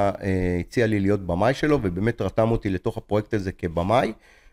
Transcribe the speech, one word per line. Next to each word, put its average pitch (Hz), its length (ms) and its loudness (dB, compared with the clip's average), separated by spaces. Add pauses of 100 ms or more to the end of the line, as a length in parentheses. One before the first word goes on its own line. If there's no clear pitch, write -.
(240)
אה, 92 360 0
הציע 113 280 0
לי 107 120 0
להיות 98 260 2
במאי 92 280 2
שלו, 147 300 0
ובאמת 98 380 -2
רתם 110 300 0
אותי 110 180 0
לתוך 90 280 -4
הפרויקט - 360 -2
הזה 95 180 -2
כבמאי, 92 640 0 (400)